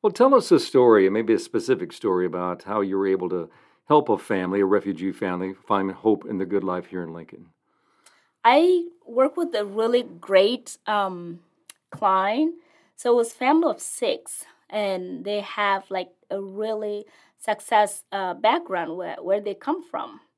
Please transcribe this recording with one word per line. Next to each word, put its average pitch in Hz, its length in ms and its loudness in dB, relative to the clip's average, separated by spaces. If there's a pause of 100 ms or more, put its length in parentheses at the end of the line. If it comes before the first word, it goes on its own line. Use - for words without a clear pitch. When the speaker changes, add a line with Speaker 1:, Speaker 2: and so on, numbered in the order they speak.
Speaker 1:
Well, 208 100 2
tell 269 220 6
us - 160 4
a 165 80 8
story, 113 520 6
maybe 110 240 2
a 98 40 2
specific 107 540 -4
story 92 320 -2
about 90 380 -6
how 104 180 -4
you 98 160 -2
were 98 100 0
able 92 220 0
to 85 220 -6 (360)
help 147 220 4
a 107 80 2
family, 95 440 -2
a 98 40 2
refugee 95 480 -2
family, 92 400 -6
find 98 400 -4
hope 107 320 0
in 101 140 -8
the 92 80 -4
good 95 180 -2
life 90 220 -6
here 92 160 -10
in 82 100 -12
Lincoln. - 380 -18 (920)
Speaker 2:
I 339 460 4 (180)
work 254 300 0
with 339 180 -4
a 208 120 -2
really 226 360 0
great, 196 840 0
um, 185 540 -4 (500)
client. 208 640 0 (420)
So 240 160 0
it 240 40 6
was 233 180 0
family 302 340 2
of - 120 -4
six, - 680 -6 (240)
and 185 540 -4
they 202 160 -4
have, 202 500 -2
like, 185 220 -6 (180)
a 196 100 -4
really 208 640 -6 (340)
success, 214 720 0
uh, 190 220 -4
background 185 640 -2
where, 175 240 -10
where 190 200 0
they 202 140 -6
come 330 280 -6
from. - 380 -10 (180)